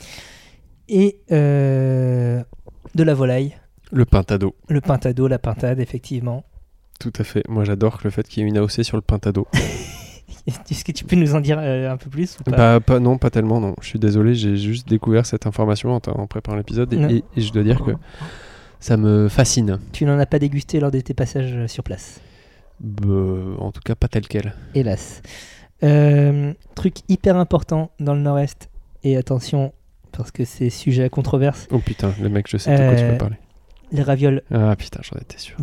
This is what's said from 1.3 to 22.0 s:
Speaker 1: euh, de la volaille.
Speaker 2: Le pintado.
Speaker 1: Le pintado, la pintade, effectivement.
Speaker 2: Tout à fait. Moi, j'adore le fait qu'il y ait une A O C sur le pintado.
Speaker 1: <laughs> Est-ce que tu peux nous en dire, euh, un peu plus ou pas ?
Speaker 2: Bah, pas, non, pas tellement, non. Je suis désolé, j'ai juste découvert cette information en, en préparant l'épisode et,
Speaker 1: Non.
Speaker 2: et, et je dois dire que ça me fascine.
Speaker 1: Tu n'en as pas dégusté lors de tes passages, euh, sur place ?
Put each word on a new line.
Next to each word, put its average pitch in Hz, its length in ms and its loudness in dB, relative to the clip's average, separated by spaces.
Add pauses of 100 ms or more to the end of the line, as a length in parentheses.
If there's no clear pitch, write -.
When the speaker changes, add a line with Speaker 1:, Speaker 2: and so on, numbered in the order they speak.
Speaker 1:
euh, 131 1120 2 (520)
de 160 80 4
la 156 120 4
volaille. 131 400 0 (360)
Speaker 2:
Le 123 140 4
pintado. 98 500 2 (140)
Speaker 1:
Le 147 120 2
pintado, 131 480 0
la 127 100 0
pintade, 127 420 -2
effectivement. 123 640 -6 (560)
Speaker 2:
Tout 120 180 -8
à 107 60 0
fait. - 240 -2
Moi, 110 160 0
j'adore 104 400 0
le 107 60 -2
fait - 180 -4
qu'il 110 140 -4
y 107 40 0
ait - 20 0
une 104 100 0
A 101 40 2
O 104 60 2
C - 160 -2
sur - 120 -6
le 107 60 -2
pintado. 101 500 0
Speaker 1:
<laughs> - 40 2 (880)
Est-ce - 380 -8
que - 80 -8
tu - 120 -10
peux - 120 0
nous 151 200 4
en 151 40 2
dire, 151 200 0
euh, 131 320 -2
un 127 40 -6
peu 135 140 -14
plus 160 300 -6
ou - 100 -4
pas ? 120 60 2
Speaker 2:
Bah, 117 240 8
pas, 127 180 2
non, 123 180 4
pas 127 140 0
tellement, 110 300 2
non. 98 200 -2
Je - 60 -16
suis - 120 -8
désolé, 107 360 4
j'ai 104 220 0
juste 110 320 -4
découvert 113 360 2
cette - 220 -6
information 107 480 -2
en, 117 60 -2 (100)
en 104 160 -6
préparant 107 300 -8
l'épisode 117 360 -4
et, - 40 0
Speaker 1:
Non. 147 120 2
Speaker 2:
et, 117 140 2 (140)
et 120 40 -2
je 107 120 -2
dois 107 100 2
dire 107 220 4
que 110 80 0 (880)
ça 117 160 2
me 107 320 4
fascine. 107 500 2 (140)
Speaker 1:
Tu - 120 -4
n'en 143 140 2
as 139 80 2
pas 151 140 0
dégusté 143 400 -2
lors 143 100 0
de 135 100 -2
tes 127 140 -6
passages, 127 400 -4
euh, 117 140 -4
sur - 160 -10
place ? - 360 -14 (600)